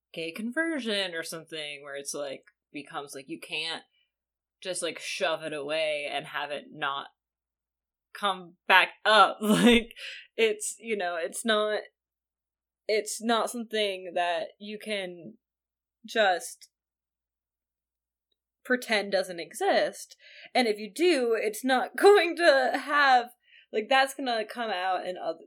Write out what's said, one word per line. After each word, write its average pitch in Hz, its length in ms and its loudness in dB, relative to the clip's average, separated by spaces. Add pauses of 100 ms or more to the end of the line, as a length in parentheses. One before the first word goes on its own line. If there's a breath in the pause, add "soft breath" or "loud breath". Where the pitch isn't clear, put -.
(140)
gay 165 180 -8
conversion 220 840 -4
or 160 80 -6
something, 156 580 -10
where 139 140 -14
it's, 139 180 -8
like, 139 300 -8 (280)
becomes, 143 440 -12
like, 139 140 -14
you 165 100 -10
can't 160 420 -8 (800)
just, 180 220 -6
like, 160 160 -6
shove 160 420 -2
it 156 120 -8
away 151 580 -4
and 143 160 -6
have 143 240 -6
it - 200 -10
not 139 360 -6 (1080)
come 185 420 -6 (120)
back 180 220 8 (160)
up. 202 320 6
<laughs> - 40 -10
Like, 214 520 4 (420 loud breath)
it's, 214 440 0
you 220 180 -4
know, 175 220 -4
it's 196 260 -6
not, 214 340 0 (1080)
it's 208 360 -2
not 220 260 0
something 208 640 -4
that 175 340 -2 (100)
you 208 180 -12
can 185 580 -8 (720)
just 196 600 0 (2000)
pretend 214 460 -2
doesn't 185 300 -2
exist. 214 720 -2 (400 loud breath)
And 247 120 4
if 214 120 -2
you 214 140 -10
do, 277 460 2
it's 208 260 -4
not 254 300 0
<laughs> - 20 -6
going 349 400 8
to 277 480 4
have 269 420 4 (460 soft breath)
like, 220 160 -2
that's 269 240 4
gonna 240 320 -4
come 226 240 -8
out 185 360 -2
and 185 120 -6
oth-, 165 300 -6